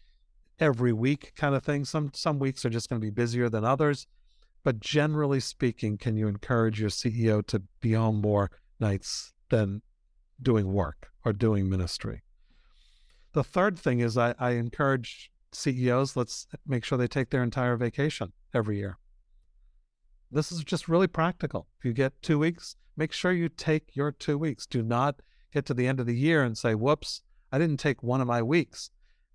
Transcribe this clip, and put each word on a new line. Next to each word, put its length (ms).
every 340
week 420
kind 200
of 80
thing. 220
Some, 280
some 240
weeks 280
are 40
just 200
gonna 100
be 100
busier 400
than 160
others, 400
but 160
generally 600
speaking, 580
can 200
you 100
encourage 520
your 120
C 240
E 160
O 120
to 200
be 140
home 280
more 300
nights 540
than 320
doing 320
work 380
or 80
doing 340
ministry? 540
The 100
third 360
thing 220
is 160
I, 200
I 140
encourage 800
C 200
E 180
Os, 260
let's 300
make 160
sure 140
they 100
take 240
their 120
entire 320
vacation 580
every 240
year. 220
This 200
is 120
just 240
really 200
practical. 600
If 60
you 80
get 280
two 180
weeks, 360
make 160
sure 200
you 180
take 460
your 160
two 260
weeks. 300
Do 160
not 380
get 140
to 80
the 140
end 120
of 60
the 100
year 280
and 140
say, 180
"Whoops, 480
I 60
didn't 220
take 240
one 180
of 60
my 140
weeks." 500